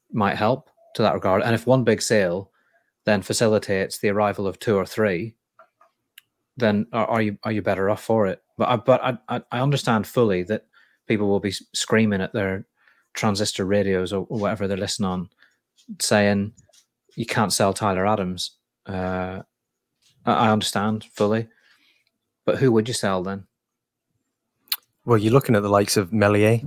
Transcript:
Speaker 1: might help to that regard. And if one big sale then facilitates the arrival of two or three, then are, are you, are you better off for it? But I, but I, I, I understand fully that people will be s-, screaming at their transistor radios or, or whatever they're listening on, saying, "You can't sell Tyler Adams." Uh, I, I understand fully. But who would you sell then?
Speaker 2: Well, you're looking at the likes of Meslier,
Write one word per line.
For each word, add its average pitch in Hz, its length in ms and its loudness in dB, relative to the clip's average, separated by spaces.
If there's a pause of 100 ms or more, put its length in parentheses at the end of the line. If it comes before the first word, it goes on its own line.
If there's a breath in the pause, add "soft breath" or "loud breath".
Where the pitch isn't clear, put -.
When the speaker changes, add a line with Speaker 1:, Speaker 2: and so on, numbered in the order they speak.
(120)
Speaker 1:
might 101 240 0
help 113 340 0 (240)
to - 80 0
that 104 120 2
regard. 95 280 2
And 117 120 0
if 113 120 -4
one 127 180 4
big 110 180 2
sale 98 480 0 (560)
then 104 160 2
facilitates 104 760 0
the 107 120 0
arrival 101 360 0
of 90 120 -6
two 107 180 0
or 95 80 0
three, 107 500 -2 (1200)
then 107 360 2
are, 113 140 -2
are 113 160 0
you, 101 220 -4
are 110 80 -4
you 104 100 -2
better 95 260 0
off 104 140 -2
for 113 240 2
it? - 160 -4 (160)
But 113 100 0
I, 123 80 2
but 120 260 2
I, 123 160 -2 (100)
I, 120 140 -6 (100)
I 120 80 -2
understand 131 460 0
fully 101 380 0
that 104 220 -6 (400)
people 104 220 0
will 98 120 2
be 98 100 -4
s-, - 220 -10
screaming 107 480 0
at 95 120 -6
their 98 340 -4 (480)
transistor 104 500 -2
radios 98 480 0
or, 95 160 -4
or 123 100 -6
whatever 101 300 -2
they're 98 80 -4
listening 98 320 -4
on, 90 220 -4 (720)
saying, 101 520 2 (600)
"You 117 120 -6
can't 104 260 -2
sell 98 200 2
Tyler 95 340 -2
Adams." 95 460 -2 (340)
Uh, 92 560 -6 (840)
I, 117 220 2
I 107 40 4
understand 107 600 -2
fully. 110 360 0 (960)
But - 140 0
who 131 140 4
would 110 140 2
you 123 80 -6
sell 95 280 -2
then? 98 240 -8 (1600)
Speaker 2:
Well, 117 120 4
you're 107 140 2
looking 127 240 4
at 104 60 2
the 104 60 -2
likes 101 280 2
of 92 160 -2
Meslier, 107 540 4